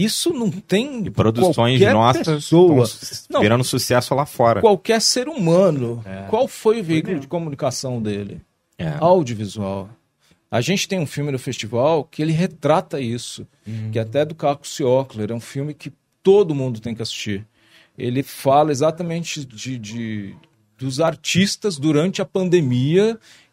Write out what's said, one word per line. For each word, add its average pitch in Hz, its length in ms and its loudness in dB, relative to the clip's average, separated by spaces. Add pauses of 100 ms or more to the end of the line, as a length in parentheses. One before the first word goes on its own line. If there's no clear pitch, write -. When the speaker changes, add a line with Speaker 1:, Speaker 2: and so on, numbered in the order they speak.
Speaker 1:
Isso 339 300 -2
não 233 180 -2
tem 220 540 -4
Speaker 2:
E 127 40 -6
produções 120 680 2
Speaker 1:
qualquer 92 140 6
Speaker 2:
nossas 123 340 4
Speaker 1:
pessoa. 160 480 6
Speaker 2:
tão 123 80 6
s-, - 460 -8
Speaker 1:
Não. 285 100 0
Speaker 2:
virando 120 240 4
sucesso 123 500 0
lá 139 120 0
fora. 117 340 2
Speaker 1:
Qualquer 220 420 4
ser 262 280 -2
humano. 165 760 2
Speaker 3:
É. 95 240 -12
Speaker 1:
Qual 233 160 0
foi 220 300 0
o - 40 -2
Speaker 3:
Foi 196 40 -6
Speaker 1:
veículo 160 300 -2
Speaker 3:
mesmo. 143 80 -4
Speaker 1:
de 135 80 -16
comunicação 135 720 -4
dele? 104 400 -6 (360)
Speaker 2:
É. 156 220 -6
Speaker 1:
Audiovisual. 107 880 -2 (640)
A 117 100 0
gente 175 260 -2
tem 190 120 -4
um 151 60 -2
filme 147 260 -6
no 131 60 -4
festival 127 640 -2
que - 200 -8
ele 160 80 0
retrata 160 680 0
isso, 117 460 -8 (220)
Speaker 3:
Uhum. 110 240 -8
Speaker 1:
que 113 80 -2
é - 20 0
até 127 240 0
do 160 80 -6
Caco 143 340 -4
Ciocler, 127 640 0
é 113 60 -6
um 117 40 -8
filme 143 360 -10
que - 180 -16 (300)
todo 190 320 6
mundo 131 240 -4
tem 117 160 -8
que 113 80 -8
assistir. 104 420 -8 (500)
Ele 123 280 -4
fala 147 480 2
exatamente 160 760 -4
de, 123 320 -10
de, 107 580 -10 (400)
dos 131 240 -6
artistas 165 800 0
durante 156 420 0
a 185 60 -4
pandemia 175 960 2 (340)